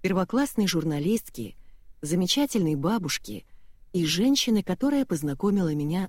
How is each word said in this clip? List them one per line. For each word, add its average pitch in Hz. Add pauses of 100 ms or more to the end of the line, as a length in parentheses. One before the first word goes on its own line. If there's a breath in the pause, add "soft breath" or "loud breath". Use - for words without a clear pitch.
Первоклассной 196
журналистки, 156 (440)
замечательной 180
бабушки 147 (480)
и 170
женщины, 214
которая 277
познакомила 160
меня 156